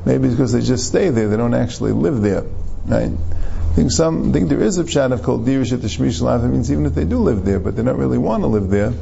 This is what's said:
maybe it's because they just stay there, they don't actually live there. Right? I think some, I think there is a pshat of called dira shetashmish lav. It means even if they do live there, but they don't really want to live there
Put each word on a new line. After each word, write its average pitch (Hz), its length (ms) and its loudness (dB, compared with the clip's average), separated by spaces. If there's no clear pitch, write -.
maybe 131 220 2
it's 120 80 2
because 127 180 2
they 120 80 2
just 117 240 0
stay 196 240 0
there, 113 180 2
they 107 100 0
don't 120 180 0
actually 113 380 -2
live 135 280 0
there. 95 220 0
Right? 113 260 0
I - 680 0
think 151 120 2
some, 160 380 0
I 131 40 0
think 151 160 2
there 156 120 0
is 190 180 0
a 165 60 0
pshat 131 260 0
of 117 100 -2
called 120 240 -2
dira 135 180 0
shetashmish 117 580 -2
lav. 120 220 0
It 120 40 0
means 131 240 0
even 147 160 0
if 139 80 -2
they 147 100 0
do 247 140 0
live 107 260 2
there, 98 140 2
but 101 160 -4
they 113 80 -2
don't 127 140 0
really 127 200 0
want 208 240 0
to 151 60 0
live 101 220 0
there 101 220 2